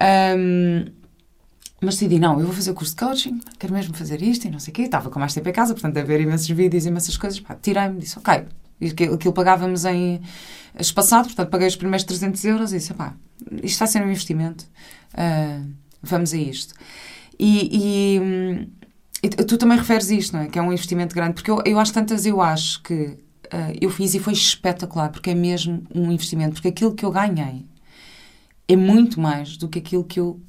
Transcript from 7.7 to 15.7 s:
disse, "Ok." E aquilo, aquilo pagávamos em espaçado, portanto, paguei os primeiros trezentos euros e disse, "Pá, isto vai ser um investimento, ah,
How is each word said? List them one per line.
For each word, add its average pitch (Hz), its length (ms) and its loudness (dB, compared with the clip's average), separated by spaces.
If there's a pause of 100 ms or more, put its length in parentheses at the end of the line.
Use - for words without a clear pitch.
disse, - 200 -10
"Ok." - 260 2 (360)
E 170 80 -2
aquilo, 165 260 0
aquilo 180 200 0
pagávamos 185 500 2
em 175 360 0 (580)
espaçado, 233 500 4
portanto, 165 220 -4
paguei 185 180 2
os 185 80 0
primeiros 190 280 -2
trezentos 190 400 -4
euros 220 280 0
e 180 60 -2
disse, 156 160 -8
"Pá, 135 200 -10 (480)
isto - 160 -4
vai 220 100 2
ser 214 140 2
um 196 80 0
investimento, 165 540 -4 (500)
ah, 156 460 -2 (420)